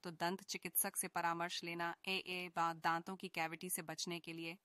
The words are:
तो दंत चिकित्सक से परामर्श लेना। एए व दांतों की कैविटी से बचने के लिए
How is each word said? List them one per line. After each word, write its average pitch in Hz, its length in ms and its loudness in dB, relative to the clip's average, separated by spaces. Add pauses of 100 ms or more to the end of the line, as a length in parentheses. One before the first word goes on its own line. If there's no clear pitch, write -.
तो 180 80 -6
दंत 175 320 2
चिकित्सक - 520 0
से - 120 0
परामर्श 170 560 0
लेना। 170 320 0 (120)
एए 180 400 0
व 165 260 2
दांतों 165 420 0
की 185 140 -6
कैविटी 165 400 -2
से 180 120 -2
बचने 165 380 -2
के 170 140 -8
लिए 165 320 -4